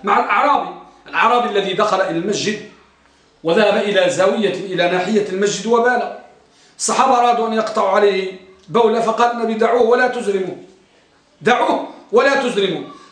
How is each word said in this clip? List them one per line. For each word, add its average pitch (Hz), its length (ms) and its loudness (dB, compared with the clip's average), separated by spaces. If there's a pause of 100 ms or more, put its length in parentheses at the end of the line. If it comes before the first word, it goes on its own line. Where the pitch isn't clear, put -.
مع 196 160 0
الأعرابي، 247 500 0 (380)
الأعرابي 214 420 0
الذي 196 240 -2
دخل 185 280 -2
إلى 165 160 -2
المسجد 190 440 -4 (840)
وذهب 190 340 2
إلى 190 320 0
زاوية 196 440 0
إلى 180 380 -2
ناحية 190 380 0
المسجد 190 360 -2
وبال، 240 540 0 (580)
الصحابة 247 400 2
أرادوا 240 300 2
أن 220 60 -4
يقطعوا 220 360 -2
عليه 190 500 0 (300)
بولة 208 320 2
فقال 226 300 0
النبي: 226 220 -4
"دعوه 233 280 2
ولا 247 260 4
تزرموه، 196 500 -4 (840)
دعوه - 460 0 (240)
ولا 269 320 4
تزرموه". 190 400 -2 (280)